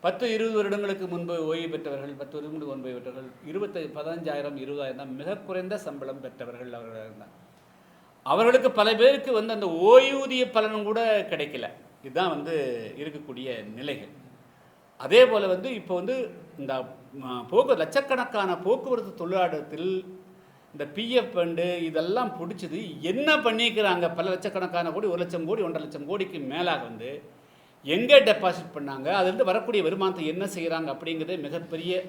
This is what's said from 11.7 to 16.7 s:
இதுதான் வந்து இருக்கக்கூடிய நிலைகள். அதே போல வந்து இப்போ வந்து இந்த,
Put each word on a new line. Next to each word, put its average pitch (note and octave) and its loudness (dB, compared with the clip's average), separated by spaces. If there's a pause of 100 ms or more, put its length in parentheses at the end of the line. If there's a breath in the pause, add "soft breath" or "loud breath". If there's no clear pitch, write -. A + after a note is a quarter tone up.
இதுதான் D#3+ 0
வந்து D3 -6 (480)
இருக்கக்கூடிய D3 -10 (300)
நிலைகள். B2 -10 (960 soft breath)
அதே G#3 10 (100)
போல G3+ 4
வந்து F#3+ -4 (100)
இப்போ F#3 -4
வந்து A3+ -2 (440)
இந்த, C3+ -4 (480)